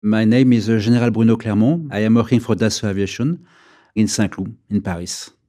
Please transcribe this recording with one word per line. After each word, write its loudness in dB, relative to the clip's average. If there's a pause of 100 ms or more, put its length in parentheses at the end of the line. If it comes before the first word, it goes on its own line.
My 2
name 4
is, 0
uh, 2
General 2
Bruno 2
Clermont. -2
I -4
am 2
working 2
for 0
Dassault -2
Aviation -4 (520)
in 2
Saint-Cloud, -4 (160)
in -2
Paris. -8 (160)